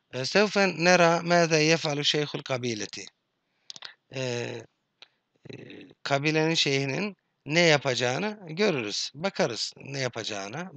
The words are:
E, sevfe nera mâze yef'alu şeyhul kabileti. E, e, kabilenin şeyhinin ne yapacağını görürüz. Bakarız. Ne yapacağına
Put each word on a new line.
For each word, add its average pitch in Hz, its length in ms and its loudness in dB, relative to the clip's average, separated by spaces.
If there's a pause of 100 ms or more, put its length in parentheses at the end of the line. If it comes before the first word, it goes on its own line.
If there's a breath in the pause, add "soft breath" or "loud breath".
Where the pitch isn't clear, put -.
(140)
E, 127 120 -6
sevfe 196 420 2
nera 170 540 4
mâze 170 420 4
yef'alu 151 400 2
şeyhul 147 380 -2
kabileti. 110 640 -6 (1120 loud breath)
E, 131 60 -4
e, - 1300 -10 (500)
kabilenin 156 500 2
şeyhinin 143 640 0 (300)
ne 156 140 0
yapacağını 147 880 2
görürüz. 156 680 -2
Bakarız. 156 640 -4
Ne 139 220 -10
yapacağına 117 760 -6